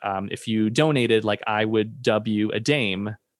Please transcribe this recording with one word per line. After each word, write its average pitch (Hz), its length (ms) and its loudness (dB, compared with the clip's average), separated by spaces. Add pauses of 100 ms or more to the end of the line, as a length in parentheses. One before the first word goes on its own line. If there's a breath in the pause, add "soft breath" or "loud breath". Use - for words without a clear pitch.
um, 98 280 -4
if - 180 -10
you 110 220 2
donated, 117 540 2
like, 104 220 0
I 107 180 0
would 110 380 0
dub 110 260 0
you 107 240 0
a - 80 -2
dame, 107 560 -2 (240)